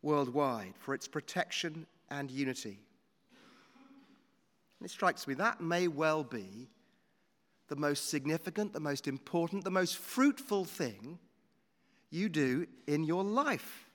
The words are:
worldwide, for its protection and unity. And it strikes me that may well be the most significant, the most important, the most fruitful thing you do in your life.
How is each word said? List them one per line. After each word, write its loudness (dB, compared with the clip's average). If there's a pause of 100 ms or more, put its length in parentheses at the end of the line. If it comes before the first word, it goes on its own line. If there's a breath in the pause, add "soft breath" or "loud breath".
worldwide, 2
for -2
its -8
protection -4 (240)
and -6
unity. -2 (2000 loud breath)
And -10
it -8
strikes 0
me -2
that 0
may 2
well 2
be -8 (1000 soft breath)
the -4
most 2
significant, -2
the -4
most -2
important, -2
the -2
most 2
fruitful 2
thing -6 (920 soft breath)
you 0
do 2 (180)
in 2
your 2
life. 0